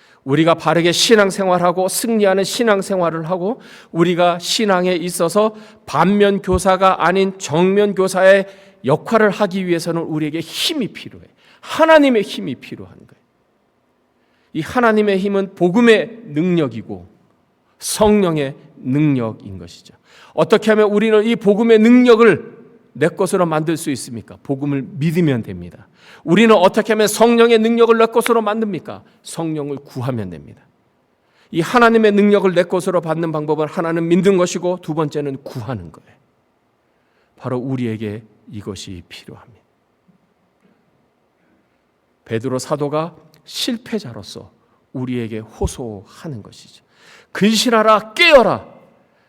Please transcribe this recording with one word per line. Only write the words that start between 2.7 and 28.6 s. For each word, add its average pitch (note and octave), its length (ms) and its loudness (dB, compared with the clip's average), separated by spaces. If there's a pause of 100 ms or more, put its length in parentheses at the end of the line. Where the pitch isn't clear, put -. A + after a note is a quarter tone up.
하고 F#3 300 -4 (320)
우리가 F3 480 0
신앙에 F#3 540 0
있어서 F3+ 600 -2 (300)
반면교사가 F#3+ 1200 2
아닌 F#3+ 320 0
정면교사의 F#3+ 1080 2 (400)
역할을 G#3 440 2
하기 F#3+ 380 -4
위해서는 E3 360 -4
우리에게 D#3 360 -6
힘이 C4+ 480 -6
필요해. - 380 -18 (340)
하나님의 C#4+ 600 4
힘이 F3 340 -8
필요한 - 400 -20
거예요. - 220 -20 (1400)
이 D#3+ 40 -6
하나님의 G#3+ 580 0
힘은 G3 340 -4
복음의 F#3 760 2
능력이고 B2+ 800 -4 (680)
성령의 F3 800 0 (220)
능력인 B2 840 -4
것이죠. - 340 -20 (400)
어떻게 G#3+ 380 2
하면 G#3+ 180 4
우리는 G#3+ 340 2
이 A#3 120 0
복음의 A3 420 2
능력을 A#3 800 4 (360)
내 C#3+ 140 -2
것으로 F3+ 380 0
만들 D#3 320 -2
수 - 140 -6
있습니까? A2+ 500 -12
복음을 C#3 400 -4
믿으면 D3+ 640 -2
됩니다. F2 440 -16 (360)
우리는 A3 320 6
어떻게 G#3 380 2
하면 G#3+ 140 2
성령의 A#3 520 4
능력을 A3+ 360 4
내 A3+ 120 4
것으로 A#3 340 0
만듭니까? G#3 640 -6 (180)